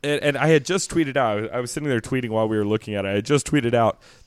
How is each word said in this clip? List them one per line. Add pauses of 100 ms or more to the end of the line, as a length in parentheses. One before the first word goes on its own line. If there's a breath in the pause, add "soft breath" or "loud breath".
And,
and
I
had
just
tweeted
out,
I
was
sitting
there
tweeting
while
we
were
looking
at
it.
I
had
just
tweeted
out, (280 loud breath)